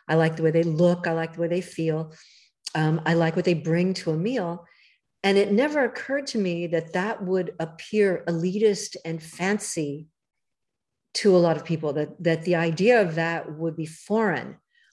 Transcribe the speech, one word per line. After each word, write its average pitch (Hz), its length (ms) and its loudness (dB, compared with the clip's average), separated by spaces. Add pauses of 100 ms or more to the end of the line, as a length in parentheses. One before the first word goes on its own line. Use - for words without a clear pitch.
I 156 80 0
like 160 220 2
the 160 60 -4
way 160 80 4
they 165 120 4
look. 175 440 2
I 170 60 -2
like 165 220 -4
the 165 60 -4
way 170 60 0
they 175 140 -2
feel. 160 520 -4 (640)
Um, 156 300 2
I 165 80 4
like 165 220 2
what 180 100 0
they 180 80 4
bring 170 420 0
to 170 160 -4
a 156 60 0
meal. 180 480 -4 (580)
And 196 140 4
it 196 140 2
never 285 320 2
occurred 277 440 -4
to - 100 -6
me 175 300 -2
that 165 260 -4
that 196 300 -4
would 180 360 -2
appear 175 680 0
elitist 185 760 0
and 165 180 -6
fancy 160 840 -4 (1080)
to 196 200 4
a - 20 8
lot 170 200 4
of - 80 -10
people, 156 280 -2
that, 151 300 -6
that 160 200 0
the 175 120 0
idea 175 460 4
of 170 140 0
that 165 380 -4
would 160 220 -6
be 160 100 -6
foreign, 196 720 -2 (360)